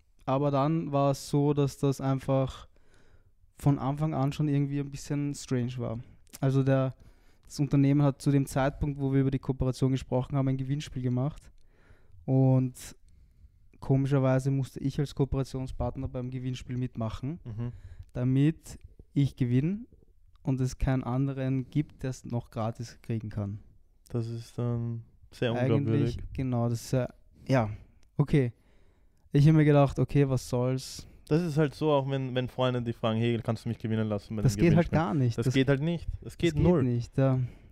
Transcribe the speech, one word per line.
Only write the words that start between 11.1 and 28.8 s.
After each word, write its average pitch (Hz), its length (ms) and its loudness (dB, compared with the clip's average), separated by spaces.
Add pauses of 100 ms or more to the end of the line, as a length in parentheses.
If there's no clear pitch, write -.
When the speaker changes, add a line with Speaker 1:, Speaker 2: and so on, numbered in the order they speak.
Speaker 1:
Und 131 500 4 (1080)
komischerweise 135 680 2
musste 135 300 -4
ich - 180 -4
als 143 160 -4
Kooperationspartner 131 960 -4
beim 127 220 -8
Gewinnspiel 127 460 -6
mitmachen, 123 680 -6
Speaker 2:
Mhm. 120 280 -8 (400)
Speaker 1:
damit 135 640 0 (340)
ich 143 240 0
gewinne 135 440 0 (600)
und 131 180 -2
es 127 180 -2
keinen 131 260 0
anderen 131 640 -2
gibt, - 340 -4
der 131 80 -4
es - 140 -12
noch - 260 -6
gratis 117 520 -6
kriegen 113 260 -6
kann. 104 300 -6 (500)
Speaker 2:
Das 113 200 -4
ist 117 300 -10
dann 117 440 -4 (280)
sehr 123 220 -2
Speaker 1:
Eigentlich, 117 260 2
Speaker 2:
unglaubwürdig. 110 400 0 (140)
Speaker 1:
genau, 123 360 -2
das 117 140 -2
ist - 100 -6
ja, 127 160 0 (400)
ja, 120 220 2 (460)
okay. 139 360 2 (800)